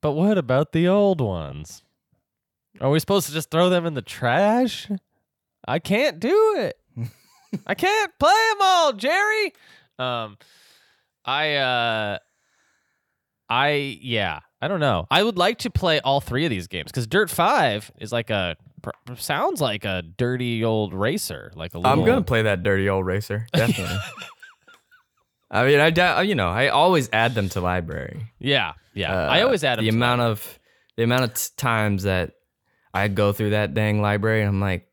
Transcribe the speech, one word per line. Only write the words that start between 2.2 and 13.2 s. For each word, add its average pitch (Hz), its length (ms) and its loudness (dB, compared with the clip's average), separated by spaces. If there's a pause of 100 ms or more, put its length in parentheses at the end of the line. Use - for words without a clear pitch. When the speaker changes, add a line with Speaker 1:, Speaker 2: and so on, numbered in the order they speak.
Speaker 1:
Are 131 100 0
we 156 100 4
supposed 196 260 0
to 147 60 -12
just 151 180 -6
throw 170 180 2
them 180 160 0
in 165 100 -4
the 127 80 -6
trash? 202 880 0 (760)
I 135 140 -2
can't 202 400 -2
do 415 380 2
it." - 200 -4 (180)
Speaker 2:
<laughs> - 680 -12
Speaker 1:
I - 80 -2
can't 392 440 0
play 427 340 4
'em 403 100 -4
all, 349 300 4
Jerry. 381 600 0 (460)
Um, 117 400 -6 (880)
I, 147 320 0
uh, 117 600 0 (1300)